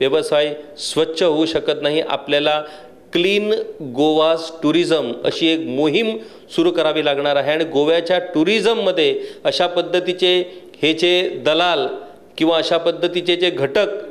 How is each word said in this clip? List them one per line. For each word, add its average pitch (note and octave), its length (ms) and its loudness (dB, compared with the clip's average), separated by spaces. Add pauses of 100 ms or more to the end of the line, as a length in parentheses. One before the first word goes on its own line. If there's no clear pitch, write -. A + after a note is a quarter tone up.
व्यवसाय D3 540 2 (240)
स्वच्छ D#3+ 440 -2
होऊ D#3+ 240 4
शकत D3+ 360 -2
नाही. D3 180 0
आपल्याला D3 640 0 (480)
clean G3+ 380 0 (320)
गोवाज D#3 580 2 (220)
tourism D3+ 500 2 (120)
अशी - 240 0
एक D#3+ 120 2
मोहीम D#3 580 0 (320)
सुरू F3 200 2
करावी D#3 340 0
लागणार C#3+ 320 0
आहे C#3+ 160 2
आणि D#3+ 120 0
गोव्याच्या E3 540 2
टुरिझममध्ये F3+ 1000 0 (240)
अशा D#3 220 0
पद्धतीचे F3 960 0 (200)
हे D3 100 4
जे F3 520 0
दलाल D#3 420 2 (520)
किंवा D#3+ 180 2
अशा D#3+ 200 0
पद्धतीचे E3+ 600 -2
जे F3 140 0
घटक E3+ 360 0 (240)